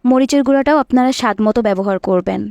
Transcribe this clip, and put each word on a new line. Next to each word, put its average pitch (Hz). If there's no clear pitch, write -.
মরিচের 262
গুঁড়াটাও 277
আপনারা 254
স্বাদ 220
মতো 214
ব্যবহার 196
করবেন। 190